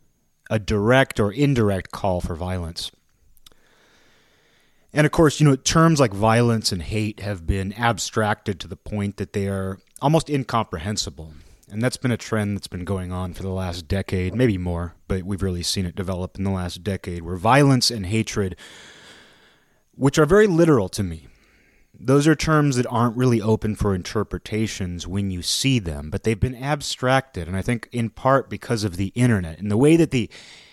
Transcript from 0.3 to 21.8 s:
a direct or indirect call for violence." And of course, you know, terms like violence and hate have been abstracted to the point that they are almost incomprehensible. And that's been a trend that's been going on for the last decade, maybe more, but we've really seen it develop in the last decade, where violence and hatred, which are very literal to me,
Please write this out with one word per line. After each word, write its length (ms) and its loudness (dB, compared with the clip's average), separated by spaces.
a 80 0
direct 640 2
or 100 2
indirect 600 0
call 320 -2
for 120 -6
violence." 560 -6
And 140 4
of 80 2
course, 260 4
you 80 6
know, 80 8
terms 460 4
like 140 4
violence 580 2
and 100 -6
hate 380 -4
have 260 -8
been 280 -4
abstracted 840 -2
to 80 -14
the 80 -12
point 440 -6
that 160 -8
they 120 -2
are 320 -4
almost 300 2
incomprehensible. 1040 -4
And 120 -6
that's 160 -2
been 120 -2
a 60 0
trend 400 -4
that's 120 -10
been 180 -10
going 260 -6
on 220 -6
for 80 -12
the 80 -6
last 360 -6
decade, 480 -2
maybe 220 2
more, 380 -6
but 180 -4
we've 180 -6
really 200 -4
seen 220 -4
it 100 -6
develop 440 -6
in 60 -4
the 60 0
last 320 -4
decade, 400 -6
where 140 -8
violence 540 4
and 160 -6
hatred, 500 -2
which 240 0
are 60 6
very 220 6
literal 420 4
to 140 -6
me, 240 -8